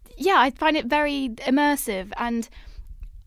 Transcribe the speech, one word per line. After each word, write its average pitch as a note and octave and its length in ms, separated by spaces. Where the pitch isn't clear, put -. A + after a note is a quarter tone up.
yeah, F4+ 220
I C4 140
find D#4 260
it B3+ 80
very C#4+ 460
immersive, B3+ 640
and A#3 320